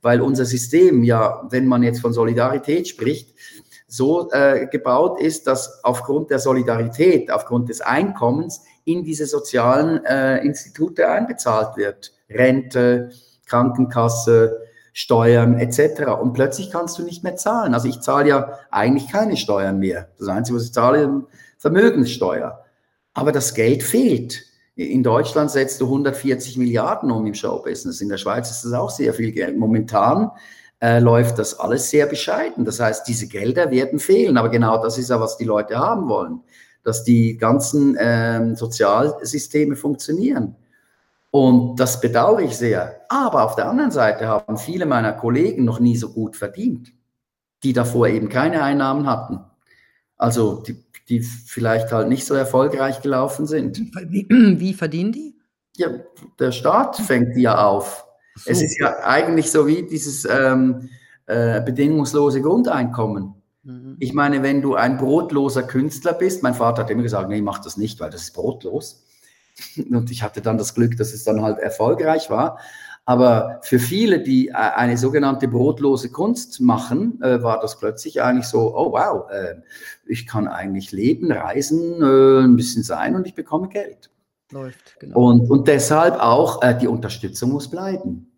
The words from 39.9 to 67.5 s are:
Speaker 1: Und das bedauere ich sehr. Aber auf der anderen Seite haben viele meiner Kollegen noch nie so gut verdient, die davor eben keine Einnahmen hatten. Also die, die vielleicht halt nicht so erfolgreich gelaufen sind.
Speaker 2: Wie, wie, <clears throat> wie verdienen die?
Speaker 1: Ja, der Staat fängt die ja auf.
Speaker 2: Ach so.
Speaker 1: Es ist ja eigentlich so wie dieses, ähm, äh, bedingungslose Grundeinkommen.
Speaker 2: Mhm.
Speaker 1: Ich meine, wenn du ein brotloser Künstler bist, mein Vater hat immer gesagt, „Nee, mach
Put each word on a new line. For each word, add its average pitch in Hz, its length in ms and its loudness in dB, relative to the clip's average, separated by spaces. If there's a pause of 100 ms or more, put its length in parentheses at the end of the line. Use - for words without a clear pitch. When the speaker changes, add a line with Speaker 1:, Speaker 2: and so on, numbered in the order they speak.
Speaker 1:
Und 123 500 4
das 123 200 0
bedauere 147 420 2
ich 120 140 -4
sehr. 107 520 -2
Aber 240 360 0
auf - 120 -4
der - 120 -2
anderen 254 220 0
Seite 110 380 0
haben 110 300 -2
viele 175 280 -6
meiner 117 260 0
Kollegen 131 520 0
noch 117 160 0
nie 120 160 4
so 113 140 -6
gut 107 260 -8
verdient, 185 560 -6 (720)
die 135 100 0
davor 120 360 2
eben 107 200 -2
keine 151 340 0
Einnahmen 139 440 0
hatten. 123 340 -4 (760)
Also 113 460 0
die, 117 140 -12 (320)
die 120 120 0
vielleicht 113 720 -4
halt 113 160 0
nicht 131 180 -2
so 143 80 -2
erfolgreich 135 640 0
gelaufen 139 460 -2
sind. 143 320 -4
Speaker 2:
Wie, 185 500 -8
wie, - 0 -
<clears throat> 214 320 6
wie 185 140 -4
verdienen 170 380 -4
die? 302 220 -12 (420)
Speaker 1:
Ja, 180 120 -2 (500)
der 127 140 0
Staat 170 460 0
fängt 120 380 0
die 123 60 4
ja 107 240 4
auf. 101 400 -2 (300)
Speaker 2:
Ach - 40 -20
so. - 100 -8
Speaker 1:
Es 180 120 2
ist 156 160 -4
ja - 260 -2
eigentlich 160 460 2
so 151 160 4
wie 170 200 0
dieses, 147 440 -8
ähm, 131 580 2 (380)
äh, 113 360 0
bedingungslose 143 800 0
Grundeinkommen. 120 920 -2 (280)
Speaker 2:
Mhm. 131 360 -18
Speaker 1:
Ich 127 140 -6
meine, 143 300 0
wenn 139 200 0
du 135 120 0
ein 127 240 0
brotloser 139 640 0
Künstler 143 500 -4
bist, 185 300 -4
mein 123 120 0
Vater 117 280 0
hat 107 80 -4
immer 113 120 -2
gesagt, 101 260 -4
„Nee, 104 120 -4
mach 101 200 -6